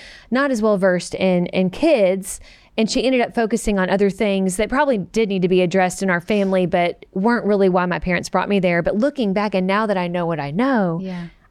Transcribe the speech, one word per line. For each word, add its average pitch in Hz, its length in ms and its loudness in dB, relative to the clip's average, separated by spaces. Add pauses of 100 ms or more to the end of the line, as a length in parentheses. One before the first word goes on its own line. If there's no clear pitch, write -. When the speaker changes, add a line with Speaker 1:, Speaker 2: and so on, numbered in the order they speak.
(300)
Speaker 1:
not 269 220 0
as 220 100 -2
well 214 160 2
versed 180 380 0
in, 180 300 2
in 185 240 0
kids. 196 680 2 (380)
And 220 120 0
she - 140 -2
ended 254 180 2
up 190 140 -2
focusing 214 460 0
on 185 100 0
other 202 180 2
things 190 480 0
that 214 120 0
probably 262 300 2
did 214 300 -2
need 185 140 -2
to 185 60 2
be 180 140 4
addressed 180 380 0
in 190 100 0
our 175 100 0
family, 190 440 0
but 175 480 -2
weren't 208 320 0
really 196 240 2
why 180 180 2
my 175 120 -4
parents 175 300 -2
brought 185 200 -2
me 196 120 2
there. 175 220 2
But - 140 -2
looking 247 360 -2
back, 208 200 -2
and 185 140 0
now 202 200 0
that 202 120 -2
I 180 80 -2
know 175 200 -4
what 165 120 -2
I 143 140 -6
know, 196 500 0
Speaker 2:
Yeah. 180 240 -10 (240)